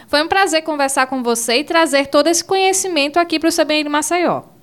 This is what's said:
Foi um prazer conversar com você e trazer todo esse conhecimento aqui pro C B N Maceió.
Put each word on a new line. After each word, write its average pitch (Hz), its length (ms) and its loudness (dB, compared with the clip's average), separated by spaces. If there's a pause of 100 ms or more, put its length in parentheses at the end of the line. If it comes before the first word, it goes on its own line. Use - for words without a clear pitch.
Foi 294 140 0
um 320 60 -4
prazer 370 340 2
conversar 285 440 0
com 262 160 -4
você 233 360 0
e 294 60 -2
trazer 285 420 2
todo 294 220 2
esse 339 160 0
conhecimento 381 760 0
aqui 339 200 0
pro 320 140 0
C 330 120 2
B 302 100 -2
N 302 140 -2
Maceió. 302 540 -2 (200)